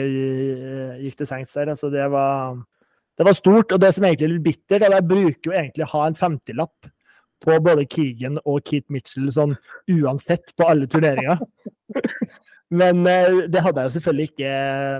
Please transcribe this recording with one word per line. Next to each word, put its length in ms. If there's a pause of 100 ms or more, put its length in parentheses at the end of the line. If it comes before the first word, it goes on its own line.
i, 1080
gikk 80
til 80
sengs 260
der. 140
Altså, 240
det 200
var, 440 (640)
det 80
var 80
stort, 380
og 80
det 120
som 120
egentlig 200
er 140
litt 60
bittert, 380
er 120
at 80
jeg 60
bruker 360
jo 80
egentlig 320
å 80
ha 140
en 80
femtilapp 760 (560)
på 160
både 260
Keegan 600
og 180
Keith 240
Mitchell, 420
sånn 260 (340)
uansett 680
på 140
alle 160
turneringer. 520 (520)
<laughs> 800
Men, 360
eh, 400
det 140
hadde 220
jeg 80
jo 100
selvfølgelig 300
ikke, 240 (460)